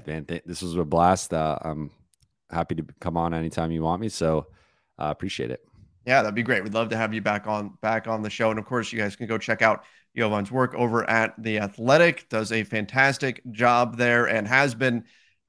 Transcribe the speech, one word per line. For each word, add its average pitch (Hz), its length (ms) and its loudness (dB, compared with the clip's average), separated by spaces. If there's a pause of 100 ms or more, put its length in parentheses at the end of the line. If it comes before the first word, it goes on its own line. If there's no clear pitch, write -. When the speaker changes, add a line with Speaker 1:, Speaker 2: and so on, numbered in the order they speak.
Speaker 1:
man. 76 200 -8
Th-, 85 180 -8
this 85 160 -10
was 85 160 -6
a 87 80 0
blast. 85 480 2
Uh, 78 300 0
I'm 78 280 -8 (600)
happy 82 240 -4
to 80 100 -6 (160)
come 85 160 -4
on 82 160 0
anytime 82 380 -2
you 80 120 -2
want 82 180 0
me. 113 80 -6
So, 80 380 0 (520)
uh, 76 80 -4
appreciate 73 440 -6
it. - 140 -12 (400)
Speaker 2:
Yeah, 127 160 4
that'd 107 140 -2
be 117 80 -2
great. 110 200 0
We'd 104 120 -8
love 113 160 -2
to 113 60 -2
have 110 180 -2
you 107 80 -6
back 104 240 -2
on, 104 340 -6
back 110 260 -2
on 110 160 -4
the 107 60 -6
show. 110 220 0
And 110 80 -2
of 104 80 -8
course, 120 260 -4
you 113 60 -6
guys 104 180 -2
can 120 100 -8
go 110 120 -4
check 110 240 0
out 110 220 4 (320)
Jovan's 107 360 0
work 127 220 0
over 117 340 0
at 113 340 2
The 110 180 -2
Athletic. 131 680 4
Does 110 240 -2
a 110 120 0
fantastic 127 760 0 (120)
job 120 440 2
there 120 320 4
and 107 180 0
has 131 280 4
been, 120 300 0 (440)